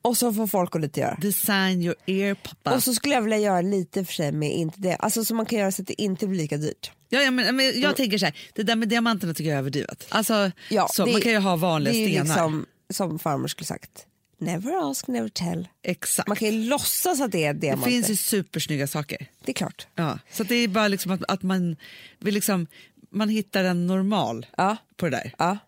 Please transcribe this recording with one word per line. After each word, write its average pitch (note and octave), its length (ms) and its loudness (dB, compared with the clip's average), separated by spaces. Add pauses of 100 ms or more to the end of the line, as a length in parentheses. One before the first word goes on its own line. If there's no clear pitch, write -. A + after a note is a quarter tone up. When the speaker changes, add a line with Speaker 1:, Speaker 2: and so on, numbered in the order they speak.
Speaker 1:
Och A#3+ 140 2
så A#3+ 180 2
får A3 120 0
folk F#3 240 2
gå - 80 -2
dit D3+ 140 -2
och - 60 -4
göra. - 220 0
Speaker 2:
Design F#3+ 640 2
your E3+ 120 0 (120)
ear G3 280 0
pop-up. - 420 -2
Speaker 1:
Och B3 60 2
så B3+ 120 0
skulle C#4+ 200 0
jag B3 80 4
vilja G#3+ 160 2
göra G3+ 220 4
lite F#3+ 440 0
för - 80 -8
sig D3+ 200 0
med D3+ 220 0
inte E3 260 -2
det. F#3 160 0
Alltså, A3 280 0
så A3+ 100 -2
man A3 120 -2
kan A3+ 120 -2
göra G3 140 2
så F#3+ 100 -6
att F#3+ 60 -10
det - 140 -6
inte G3 240 -2
blir F#3+ 120 -2
lika D3+ 180 -2
dyrt. - 340 -6 (180)
Speaker 2:
Ja, B3+ 140 2
ja, C4+ 80 4
men, B3 260 2
men C4+ 100 2
jag B3+ 100 0
Speaker 1:
Mm. C#4 180 2
Speaker 2:
tänker A3 240 2
så F#3+ 60 2
här, D#3 100 0 (200)
det G#3+ 80 -4
där A3+ 140 2
med A3 120 0
diamanterna A3 460 0
tycker D#3 160 -2
jag D3 40 0
är C#3 40 0
överdrivet. C3+ 500 -4
Alltså, G#3 420 2 (200)
Speaker 1:
Ja, G3 220 4
Speaker 2:
så, G3 140 2
Speaker 1:
det B3 60 4
Speaker 2:
man G#3 80 4
kan A#3 120 2
ju G#3+ 60 4
ha F#3+ 180 2
vanliga D#3+ 360 2
Speaker 1:
det A3+ 60 2
är G#3+ 100 2
ju - 60 -
Speaker 2:
stenar. C#3+ 100 2
Speaker 1:
liksom, D#3+ 420 0 (240)
som E3 280 -4
farmor C#3 300 -2
skulle - 180 -8
sagt, - 240 -10 (500)
"Never A#3+ 500 -2
ask, - 160 -8
never A#3 220 -4
tell." F3 400 -4 (140)
Speaker 2:
Exakt. - 460 -2
Speaker 1:
Man G#3 80 0
kan G#3+ 180 -2
ju A3 140 -2
låtsas C#4+ 520 0
att B3 120 0
det E3 120 2
är D3 100 2
Speaker 2:
Det D3+ 60 -6
Speaker 1:
diamanter. D#3 300 0
Speaker 2:
finns A#3+ 200 2
ju G#3 60 0
supersnygga D#3 680 -2
saker. - 400 -6 (180)
Speaker 1:
Det - 80 -4
är - 20 -4
klart. - 400 -6
Speaker 2:
Ja, D3+ 240 -2 (140)
så A3+ 120 -4
det G3+ 100 0
är A#3+ 140 4
bara G#3 200 2
liksom F#3+ 240 0
att, F3 160 -2
att G3 140 -2
man F#3 340 0 (440)
vill G3+ 140 0
liksom, G3 320 0 (460)
man G#3 160 0
hittar G#3 360 0
en F3 220 2
normal F3+ 600 0 (100)
Speaker 1:
Ja. G3 200 2 (200)
Speaker 2:
på F3+ 100 -2
det D#3+ 100 0
där. B2 220 -6
Speaker 1:
Ja. F3+ 300 2